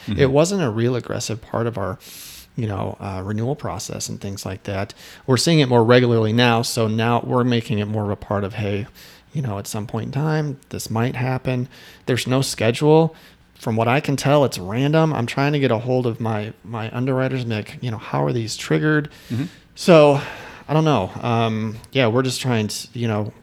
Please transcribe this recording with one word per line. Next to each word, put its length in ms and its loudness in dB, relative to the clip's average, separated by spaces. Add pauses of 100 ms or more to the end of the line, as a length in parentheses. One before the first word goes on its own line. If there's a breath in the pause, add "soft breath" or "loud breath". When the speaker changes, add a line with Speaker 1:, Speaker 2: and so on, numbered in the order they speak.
Speaker 1:
Mm-hmm. 140 -2
Speaker 2:
It 100 6
wasn't 320 2
a 80 0
real 260 0
aggressive 460 -6
part 240 -4
of 120 -4
our, 200 -4 (580 loud breath)
you 120 -4
know, 320 -6
uh, 260 -8
renewal 300 -4
process 540 -8
and 120 -10
things 240 -10
like 180 -10
that. 300 -6 (320 loud breath)
We're 120 2
seeing 220 4
it 100 4
more 140 6
regularly 480 4
now. 300 4
So 260 -2
now 380 2
we're 180 0
making 360 0
it 60 -2
more 180 -2
of 80 -2
a 40 -4
part 280 -4
of, 100 -4
hey, 320 -2 (480 loud breath)
you 80 -4
know, 160 -4
at 80 -8
some 220 -6
point 200 -6
in 40 -8
time, 480 -2 (100)
this 220 -8
might 240 0
happen. 520 -2 (380 loud breath)
There's 220 -2
no 160 2
schedule. 720 2 (400 loud breath)
From 200 -4
what 120 2
I 140 2
can 140 -2
tell, 300 4
it's 140 -2
random. 540 2
I'm 120 -2
trying 280 0
to 60 2
get 120 2
a 80 2
hold 260 0
of 160 -2
my, 320 -4 (100)
my 320 -8
underwriters 460 -2
and 80 -6
be 60 -2
like, 260 -6
you 80 -6
know, 80 -6
"How 260 -4
are 100 0
these 220 -4
triggered?" 540 0 (220 loud breath)
Speaker 1:
Mm-hmm. 140 -2 (300 loud breath)
Speaker 2:
So 460 8 (460 loud breath)
I 60 -2
don't 120 4
know. 240 2 (120)
Um, 560 -2 (160)
yeah, 140 2
we're 160 2
just 180 -4
trying 260 0
to, 260 -10
you 140 -4
know, 360 -2